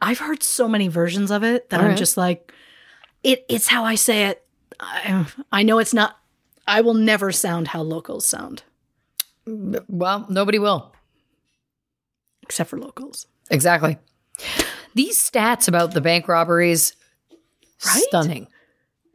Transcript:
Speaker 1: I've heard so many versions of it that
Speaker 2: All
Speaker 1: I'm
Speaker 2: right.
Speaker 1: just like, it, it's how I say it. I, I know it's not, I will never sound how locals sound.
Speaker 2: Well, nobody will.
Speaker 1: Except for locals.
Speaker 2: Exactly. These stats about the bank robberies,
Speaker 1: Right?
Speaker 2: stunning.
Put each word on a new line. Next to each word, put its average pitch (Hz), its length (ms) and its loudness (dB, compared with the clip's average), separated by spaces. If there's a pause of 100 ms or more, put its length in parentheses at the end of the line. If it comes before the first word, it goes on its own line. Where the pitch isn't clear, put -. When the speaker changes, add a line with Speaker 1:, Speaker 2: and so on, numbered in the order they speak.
Speaker 1:
I've 233 160 0
heard 302 240 -6
so - 240 0
many 208 220 0
versions 170 420 0
of 208 140 0
it 240 260 0
that 180 80 0
Speaker 2:
All 180 60 6
Speaker 1:
I'm 208 60 6
Speaker 2:
right. 190 80 2
Speaker 1:
just 254 180 0
like, 180 360 -2 (720)
it, 262 260 2
it's 226 200 -2
how 247 160 2
I 226 100 0
say 214 300 2
it. 196 200 -4 (360)
I, 185 460 -2 (260)
I 202 100 2
know 220 160 4
it's 226 160 0
not, 214 240 0 (480)
I 208 140 2
will 233 140 4
never 214 360 2
sound 170 380 -2
how 165 140 -6
locals 160 440 -6
sound. - 380 -8 (840)
Speaker 2:
Well, 196 840 -4
nobody 202 300 0
will. 202 340 0 (1500)
Speaker 1:
Except - 260 -6
for 269 100 -12
locals. 269 480 -16 (240)
Speaker 2:
Exactly. 156 480 2 (960)
These 311 200 0
stats 226 520 0
about 170 260 0
the 156 60 0
bank 165 260 2
robberies, 170 680 2 (920)
Speaker 1:
Right? 240 220 2
Speaker 2:
stunning. 156 400 -2 (680)